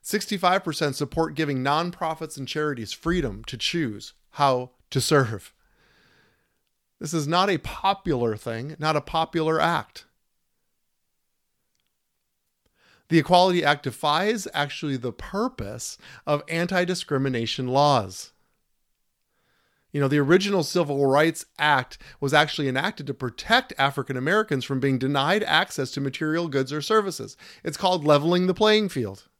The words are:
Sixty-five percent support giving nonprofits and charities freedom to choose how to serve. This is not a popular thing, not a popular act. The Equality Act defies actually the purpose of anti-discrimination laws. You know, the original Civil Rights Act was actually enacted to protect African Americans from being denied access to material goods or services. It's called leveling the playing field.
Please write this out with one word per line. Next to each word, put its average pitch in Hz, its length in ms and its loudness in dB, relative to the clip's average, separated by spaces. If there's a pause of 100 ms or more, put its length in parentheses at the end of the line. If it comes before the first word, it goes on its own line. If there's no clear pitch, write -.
Sixty-five 190 600 0
percent 147 320 -2
support 156 400 -2
giving 143 220 -2
nonprofits 160 800 -2
and 135 100 -10
charities 147 460 -4
freedom 139 540 -2
to 127 100 -10
choose 113 560 -4 (180)
how 131 400 2 (200)
to 131 100 0
serve. 120 520 2 (1500)
This 151 140 -8
is 156 140 -2
not 180 220 2
a 180 80 0
popular 139 800 -2
thing, 123 420 -10
not 156 160 0
a 147 60 0
popular 160 580 -2
act. 156 460 -2 (3000)
The 165 100 6
Equality 180 420 6
Act 147 220 2
defies 170 680 -2
actually 143 420 -4
the 120 160 -6
purpose 131 880 -8 (280)
of 147 220 0
anti-discrimination 165 1200 -2
laws. 127 640 2 (1600)
You 147 80 -4
know, 139 80 2
the 147 120 4
original 185 420 4
Civil 143 460 0
Rights 151 380 2 (120)
Act 147 400 2 (220)
was 139 120 -2
actually 151 360 2
enacted 143 400 -2
to 135 60 -6
protect 220 680 -2
African 139 380 0
Americans 151 460 0
from 135 160 -4
being 131 200 2
denied 143 440 2
access 151 480 0
to 139 100 -6
material 156 460 -2
goods 135 240 -2
or 151 100 -6
services. 196 540 0 (280)
It's 151 140 -6
called 180 280 0
leveling 156 400 4
the 185 80 2
playing 214 360 4
field. 104 380 -8 (120)